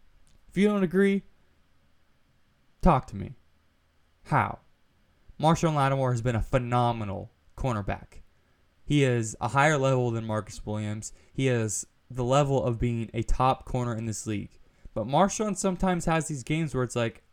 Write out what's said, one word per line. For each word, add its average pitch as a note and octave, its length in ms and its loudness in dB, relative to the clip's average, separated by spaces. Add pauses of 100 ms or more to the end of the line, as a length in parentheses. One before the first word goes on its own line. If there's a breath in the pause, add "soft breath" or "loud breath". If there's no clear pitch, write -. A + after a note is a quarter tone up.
(500)
If - 80 -4
you G3+ 100 6
don't G#3 140 2
agree, G3 400 2 (1600)
talk D3 260 4
to - 80 -14
me. G2 200 -12 (880)
How? A2+ 340 0 (840)
Marshon D#3+ 360 4
Lattimore C3+ 380 2
has A2+ 100 -2
been A#2+ 120 0
a G#2+ 60 0
phenomenal A#2+ 880 0 (260)
cornerback. G#2+ 680 -6 (640)
He D3 200 2
is A#2+ 360 0
a A2 100 -4
higher C#3+ 280 4
level C3 320 2
than A2+ 160 -4
Marcus G#2+ 400 -6
Williams. G#2+ 480 -6 (180 soft breath)
He C3+ 160 -2
is A2+ 380 0 (240)
the B2 140 -6
level C3+ 400 4
of A#2+ 160 -2
being A#2 340 -2
a A2+ 80 -2
top - 440 2
corner A#2+ 300 -4
in A2+ 120 -6
this A2 180 -8
league. G2+ 320 -6 (380 soft breath)
But A2 100 -4
Marshawn F#3+ 500 0
sometimes F#3 500 -2
has D#3+ 220 0
these C#3+ 140 -8
games D#3 320 -2
where B2+ 100 0
it's A#2+ 120 -6
like, A#2 260 -2 (120)